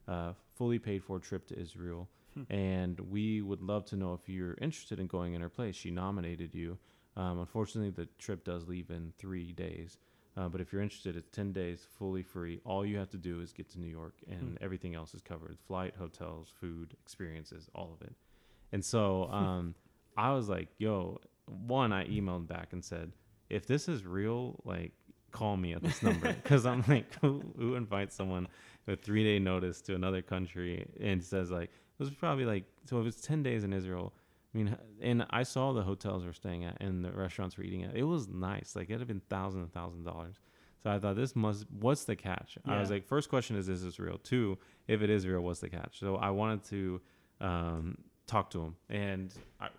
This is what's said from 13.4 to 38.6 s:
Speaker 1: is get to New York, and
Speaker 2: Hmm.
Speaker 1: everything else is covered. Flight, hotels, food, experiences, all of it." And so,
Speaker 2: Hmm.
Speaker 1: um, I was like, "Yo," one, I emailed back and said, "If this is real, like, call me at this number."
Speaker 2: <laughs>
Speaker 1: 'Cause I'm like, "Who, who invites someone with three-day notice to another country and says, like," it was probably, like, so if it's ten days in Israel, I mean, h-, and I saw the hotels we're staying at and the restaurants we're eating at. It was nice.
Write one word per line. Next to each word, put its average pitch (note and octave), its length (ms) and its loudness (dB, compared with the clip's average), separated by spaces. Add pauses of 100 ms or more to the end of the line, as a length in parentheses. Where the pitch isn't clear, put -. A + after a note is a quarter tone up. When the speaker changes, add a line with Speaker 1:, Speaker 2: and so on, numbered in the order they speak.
Speaker 1:
is E2+ 100 -10
get - 200 -12
to F2 100 -12
New E2 80 -6
York, E2 260 -10 (140)
and E2+ 220 -6
Speaker 2:
Hmm. D#2+ 100 -6
Speaker 1:
everything F#2 340 -4
else D#2+ 180 -10
is - 60 -12
covered. D#2+ 400 -12
Flight, F#2 380 -4
hotels, E2 520 -8
food, E2 520 -8
experiences, D#2+ 720 -12
all F2 180 -8
of E2 80 -18
it." - 140 -14 (560)
And G2+ 140 0
so, G2 400 6
Speaker 2:
Hmm. - 80 -4
Speaker 1:
um, F#2 420 2 (400)
I B2 160 4
was B2+ 160 2
like, F2 300 0
"Yo," G2 420 0 (280)
one, A#2+ 440 2
I F#2+ 160 2
emailed F#2 400 0
back E2+ 240 -6
and F2+ 120 -6
said, E2 280 -6 (380)
"If G#2+ 160 -2
this D3 240 2
is A2+ 160 0
real, A2 580 0
like, F2 300 -4 (380)
call G#2 260 2
me F2 160 0
at E2+ 100 -4
this E3 180 2
number." A2 320 4
Speaker 2:
<laughs> - 120 -8
Speaker 1:
'Cause C3+ 200 8
I'm B2 220 4
like, C3 280 6
"Who, C#3+ 260 4 (160)
who A#2+ 180 2
invites G2+ 400 0
someone F#2 320 0 (380)
with G2 160 -2
three-day G#2 380 6
notice F#2 420 2
to F#2+ 140 -2
another F#2 260 2
country F2+ 640 -2 (100)
and F#2+ 240 2
says, F2+ 300 0
like," F2 200 -2
it - 280 -16
was C#3 120 0
probably, C#3+ 340 2
like, G2+ 180 2 (220)
so A#2+ 160 0
if A2 40 2
it's A#2 160 -2
ten D3+ 220 2
days A#2 220 2
in G2 80 2
Israel, F#2 400 -2 (400)
I A2 40 0
mean, G#2+ 120 4
h-, - 100 -2 (220)
and A#2 280 4
I A#2+ 140 2
saw C3+ 280 2
the A2+ 120 4
hotels G2 420 0
we're F2 80 -6
staying F2 320 -4
at F2 160 -6
and F#2 240 0
the F2+ 80 -4
restaurants F#2 440 -4
we're F#2+ 80 -6
eating F#2 180 -2
at. - 120 -4
It A#2 80 2
was D3+ 240 2
nice. F#2+ 480 -4